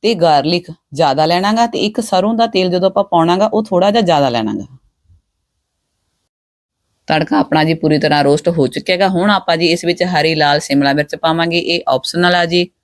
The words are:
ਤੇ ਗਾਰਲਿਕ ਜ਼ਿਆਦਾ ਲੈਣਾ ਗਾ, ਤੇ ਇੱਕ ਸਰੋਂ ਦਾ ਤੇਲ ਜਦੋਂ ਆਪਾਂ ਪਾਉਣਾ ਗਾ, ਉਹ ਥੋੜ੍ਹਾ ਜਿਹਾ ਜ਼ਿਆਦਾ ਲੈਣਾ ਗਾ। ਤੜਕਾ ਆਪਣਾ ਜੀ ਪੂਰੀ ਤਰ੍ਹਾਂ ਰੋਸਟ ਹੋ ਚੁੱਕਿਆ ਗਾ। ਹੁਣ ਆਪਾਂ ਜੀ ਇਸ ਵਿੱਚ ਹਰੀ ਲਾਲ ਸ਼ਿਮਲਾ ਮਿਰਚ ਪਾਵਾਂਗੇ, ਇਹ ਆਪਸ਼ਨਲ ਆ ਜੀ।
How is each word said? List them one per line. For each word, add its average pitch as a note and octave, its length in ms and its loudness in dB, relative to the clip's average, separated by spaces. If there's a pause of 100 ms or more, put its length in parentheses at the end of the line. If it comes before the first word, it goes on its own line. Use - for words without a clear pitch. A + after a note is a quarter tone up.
ਤੇ A3 120 0
ਗਾਰਲਿਕ D#3+ 560 2 (240)
ਜ਼ਿਆਦਾ C#3+ 320 2
ਲੈਣਾ F3+ 260 0
ਗਾ, A#3 140 2
ਤੇ A3+ 120 -6
ਇੱਕ G#3+ 220 -2
ਸਰੋਂ G3+ 340 0
ਦਾ A#3 120 0
ਤੇਲ F#3 240 0
ਜਦੋਂ F3+ 200 0
ਆਪਾਂ G3 140 0
ਪਾਉਣਾ F3 320 2
ਗਾ, G3+ 100 0
ਉਹ G#3+ 180 0
ਥੋੜ੍ਹਾ F#3+ 260 2
ਜਿਹਾ A3+ 120 2
ਜ਼ਿਆਦਾ D3+ 260 2
ਲੈਣਾ A#2 260 -2
ਗਾ। F#2+ 120 -8 (2500)
ਤੜਕਾ D#3 300 0
ਆਪਣਾ D#3 260 0
ਜੀ D#3+ 100 0
ਪੂਰੀ D3+ 240 0
ਤਰ੍ਹਾਂ D3 260 0
ਰੋਸਟ D3 240 2
ਹੋ E3 180 0
ਚੁੱਕਿਆ F3+ 300 -4
ਗਾ। F#3+ 120 2
ਹੁਣ F#3 220 0
ਆਪਾਂ F3+ 260 0
ਜੀ E3 160 0
ਇਸ E3+ 120 -4
ਵਿੱਚ E3+ 180 -2
ਹਰੀ D#3+ 320 0
ਲਾਲ D3 260 2
ਸ਼ਿਮਲਾ C#3 320 0
ਮਿਰਚ D3 220 -4
ਪਾਵਾਂਗੇ, E3 440 -2
ਇਹ E3+ 300 -4
ਆਪਸ਼ਨਲ E3+ 460 0
ਆ F3 100 0
ਜੀ। F3 200 0 (200)